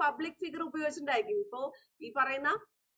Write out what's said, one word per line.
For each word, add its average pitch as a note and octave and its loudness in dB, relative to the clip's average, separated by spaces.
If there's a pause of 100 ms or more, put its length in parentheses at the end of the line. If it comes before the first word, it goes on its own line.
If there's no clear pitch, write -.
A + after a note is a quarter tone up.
പബ്ലിക് D#4 0
ഫിഗർ E4 -4
ഉപയോഗിച്ചിട്ടുണ്ടായിരിക്കും. D4 0
ഇപ്പോ C4+ -4 (280)
ഈ A#3 -8
പറയുന്ന C4+ 2 (460)